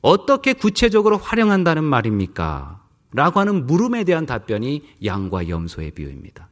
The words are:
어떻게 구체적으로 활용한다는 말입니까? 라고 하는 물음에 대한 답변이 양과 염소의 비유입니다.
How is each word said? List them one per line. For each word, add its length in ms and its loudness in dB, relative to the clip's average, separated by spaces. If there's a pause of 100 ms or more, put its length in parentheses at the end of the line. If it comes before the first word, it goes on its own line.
어떻게 520 4
구체적으로 640 2
활용한다는 680 2
말입니까? 960 -2 (300)
라고 280 2
하는 260 0
물음에 380 0
대한 220 0
답변이 580 -4 (200)
양과 440 -4
염소의 420 -6
비유입니다. 600 -14